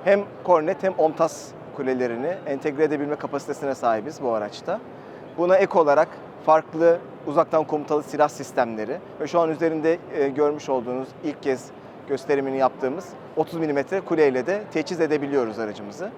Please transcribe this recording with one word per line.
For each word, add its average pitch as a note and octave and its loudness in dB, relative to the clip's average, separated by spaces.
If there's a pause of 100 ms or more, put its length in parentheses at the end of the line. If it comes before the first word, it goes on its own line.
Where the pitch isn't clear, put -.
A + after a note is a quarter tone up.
Hem G3+ 6 (240)
kornet F3 2
hem F#3+ 0
omtas D#3+ 0 (280)
kulelerini B2+ -2 (120)
entegre C#3+ 0
edebilme D3 0
kapasitesine C#3 -4
sahibiz A2+ -2
bu B2 0
araçta. A2 -4 (580)
Buna F3 6
ek F#3+ 4
olarak D3+ 6 (380)
farklı D#3+ 6 (280)
uzaktan D#3 2
komutalı D3+ 0
silah D3 2
sistemleri B2 -2 (220)
ve D#3 -4
şu E3+ 2
an E3 4
üzerinde, D#3+ 2 (160)
e, C#3+ 2
görmüş D3 0
olduğunuz B2+ -2 (160)
ilk D3 -6
kez C3 -2 (440)
gösterimini C#3 0
yaptığımız C3+ 0 (280)
otuz D#3+ -2
milimetre D3+ 0
kuleyle C#3+ 2
de G3+ -2 (100)
teçhiz D#3+ -4
edebiliyoruz C#3 0
aracımızı. G#2 -8